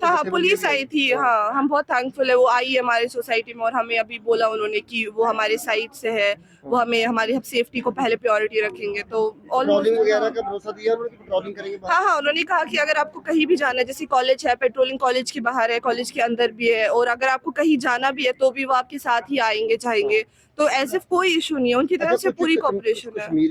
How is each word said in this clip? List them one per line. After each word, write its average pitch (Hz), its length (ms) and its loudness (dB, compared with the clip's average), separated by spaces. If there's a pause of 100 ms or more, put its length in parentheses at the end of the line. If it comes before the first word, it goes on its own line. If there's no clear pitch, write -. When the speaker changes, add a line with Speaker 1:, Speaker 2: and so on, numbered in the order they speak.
Speaker 1:
ہاں، 339 60 2
ہاں، 349 80 2
Speaker 2:
جتھے 302 140 -2
بندی - 0 -
Speaker 1:
پولیس 359 300 2
Speaker 2:
بھی 370 80 0
Speaker 1:
آئی 277 160 0
تھی، 277 280 0
Speaker 2:
ہاں۔ 269 80 0
Speaker 1:
ہاں، 226 320 0
ہم 277 140 0
بہت 294 240 0
thankful 262 380 -2
ہے، 254 60 4
وہ 254 180 6
آئی 254 220 0
ہے 254 60 2
ہماری 240 280 0
سوسائٹی 233 460 -4
میں 233 100 -6
اور 233 80 0
ہمیں 233 260 -2
ابھی 226 200 -4
بولا 226 280 2
انہوں 220 220 -2
نے 214 120 -2
کہ 226 340 -6
وہ 226 140 2
ہمارے 220 280 0
سائیڈ 226 380 -4
سے 226 180 -4
ہے، 202 220 2 (280)
وہ 247 180 0
ہمیں، 233 240 2
ہماری 226 300 0 (100)
سیفٹی 240 360 -4
کو 247 100 -2
پہلے 226 260 0
پرائیورٹی 214 460 0
رکھیں 202 320 -4
گے۔ 202 60 -6 (100)
تو 220 220 -2 (220)
almost 262 120 2
Speaker 2:
پیٹرولنگ 294 340 2
وغیرہ 214 220 2
Speaker 1:
ہاں۔ 220 80 0
Speaker 2:
کا - 100 -6
بھروسہ 403 280 -8
دیا 226 240 -2
انہوں 233 120 -2
نے 214 120 -10
کہ 208 60 -20
پیٹرولنگ 190 320 -4
کریں 196 160 -10
گے 202 60 -10
باہر؟ 190 180 -2
Speaker 1:
ہاں، 381 140 2
ہاں، 330 100 2
انہوں 294 140 0
نے 330 100 -2
کہا 339 280 0
کہ 311 100 0
اگر 302 160 0
آپ 302 160 -2
کو - 80 -16
کہیں 311 260 0
بھی 339 100 2
جانا 254 240 0
ہے، 247 40 0
جیسے 269 220 -10
کالج 262 400 2
ہے، 247 140 2
پیٹرولنگ 262 380 0
کالج 254 340 0
کے 285 80 -8
باہر 240 300 0
ہے، 233 100 0
کالج 240 320 -2
کے 254 100 -2
اندر 233 260 2
بھی 233 260 0
ہے، 220 100 2
اور 233 220 2
اگر 247 220 0
آپ 262 140 0
کو 320 80 -8
کہیں 294 300 2
جانا 262 300 0
بھی 269 160 -2
ہے 254 60 2
تو 262 180 2
بھی 269 140 -4
وہ 262 120 0
آپ 254 140 -2
کے 285 80 -10
ساتھ 240 340 -2
ہی 269 80 0
آئیں 220 280 0
گے، 226 120 2
جائیں 214 300 0
گے۔ 220 120 2 (320)
تو 302 100 2
as 269 200 2
if 320 240 -4
کوئی 359 240 2
ایشو 320 260 -2
نہیں 247 140 2
ہے، 247 60 2
ان 285 80 2
کی 370 100 0
طرف 330 120 0
Speaker 2:
اچھا، 466 80 2
Speaker 1:
سے 381 120 -2
Speaker 2:
کچھ - 80 -4
Speaker 1:
پوری 330 180 2
Speaker 2:
کشم-، 294 160 2
Speaker 1:
کوآپریشن 220 380 -2
ہے۔ 214 40 -14
Speaker 2:
کچھ 208 120 -8
کشمیر 160 260 0